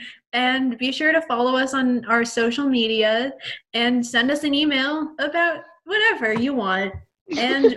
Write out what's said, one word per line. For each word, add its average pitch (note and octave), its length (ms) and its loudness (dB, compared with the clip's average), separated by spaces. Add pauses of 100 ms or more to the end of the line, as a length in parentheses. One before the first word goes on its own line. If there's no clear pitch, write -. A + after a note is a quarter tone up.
(340)
and B3+ 440 0
be B3+ 140 -2
sure D#4 200 0
to D#4+ 120 2
follow B3+ 320 0
us C4 180 0
on B3 320 0
our A#3 200 2
social A#3+ 420 0
media A3+ 640 2 (400)
and A#3+ 320 2
send B3 260 0
us D4 120 -2
an D4 120 0
email D4 640 0
about D#4+ 400 0 (280)
whatever F4+ 460 0
you A#3+ 200 0
want. G3 400 -2 (440)
And B3+ 400 4